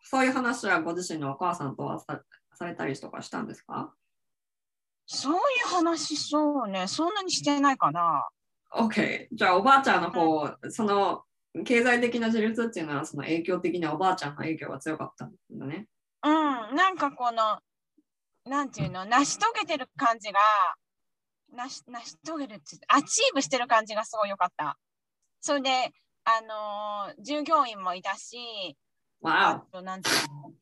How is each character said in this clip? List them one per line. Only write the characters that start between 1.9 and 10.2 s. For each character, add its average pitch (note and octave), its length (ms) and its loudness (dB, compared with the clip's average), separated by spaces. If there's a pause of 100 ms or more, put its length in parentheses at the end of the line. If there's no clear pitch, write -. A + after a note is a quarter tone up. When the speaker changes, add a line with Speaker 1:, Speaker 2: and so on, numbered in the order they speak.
Speaker 1:
さ-、 C#3 220 -10 (340)
さ F3 100 -8
れ E3+ 80 -8
た E3 120 -6
り C3+ 120 -4
と - 120 -14
か - 120 -12
し - 80 -14
た F3 100 -6
ん - 60 -6
で - 80 -10
す - 80 -20
か？ - 320 -10 (1120)
Speaker 2:
そ - 240 -6
う D#4+ 40 4
い - 20 4 (280)
う G4+ 40 -2
話、 E4 480 0
そ D4 480 0
う G#3 40 -6
ね。 F#3+ 200 -4
そ D#4+ 200 -2
ん G4+ 60 -4
な G4+ 80 -4
に F#4 80 -6
し - 140 -2
て C#4+ 160 2
な C#4 120 4
い C4 60 -2
か D#3 140 2
な。 D#3 360 0 (440)
Speaker 1:
OK。 - 580 0
じ - 140 -2
ゃ F#3+ 60 8
あ、 F3+ 60 6
お G3 60 4
ば C4+ 140 8
あ C4+ 60 6
ち C4 60 2
ゃ F#3 120 4
ん - 20 0
の E3+ 80 -2
方、 D#3 380 2 (120)